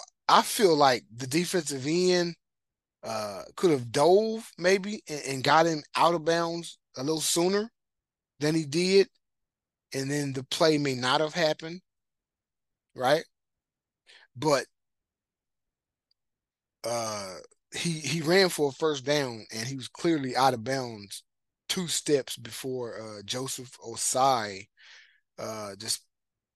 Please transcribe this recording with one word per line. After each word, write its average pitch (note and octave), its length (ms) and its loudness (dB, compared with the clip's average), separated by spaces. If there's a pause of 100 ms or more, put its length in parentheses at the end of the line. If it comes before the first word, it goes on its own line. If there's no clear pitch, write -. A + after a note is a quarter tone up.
(280)
I F3+ 140 8
feel F#3 340 4
like C3+ 280 4 (100)
the B2+ 120 -10
defensive D3 600 -2
end, F3 500 2 (640)
uh, G#2+ 420 -8 (120)
could F#3 140 4
have B2 200 0
dove G#3 680 4
maybe F#3+ 500 0
and, D3+ 180 -8
and C3 180 -4
got D3+ 200 6
him D#3+ 180 -2 (140)
out D#3 180 4
of D#3+ 100 -4
bounds E3+ 540 -4 (200)
a B2+ 40 -8
little D#3 180 -2
sooner G3 500 0 (720)
than D3+ 140 0
he D#3+ 120 -2
did, F3+ 420 4 (840)
and C3+ 160 -4
then C#3+ 240 -4
the C3 100 -8
play D#3+ 320 4
may C#3+ 180 0
not B2+ 280 0
have D3+ 100 -2
happened, D#3+ 480 -2 (1120)
right? C3+ 300 2 (1120)
But, C3+ 300 0 (2250)
uh, G#2+ 520 -8 (380)
he, E3+ 180 -4
he D#3 280 -4
ran F3 300 4
for D3 180 0
a C3 40 -10
first D3 340 -4
down, C3+ 440 -2
and A2 160 -8
he C3+ 100 -8
was A#2+ 120 -12
clearly C#3 480 -2
out C3 160 4
of A2+ 100 -6
bounds A#2 600 -8 (460)
two F3+ 180 -4
steps - 480 -2
before, A#2 640 -10
uh, G#2+ 240 -14
Joseph B2+ 540 -8
Ossai, A2 880 0 (720)
uh, G#2+ 380 -10
just A2 280 -6 (520)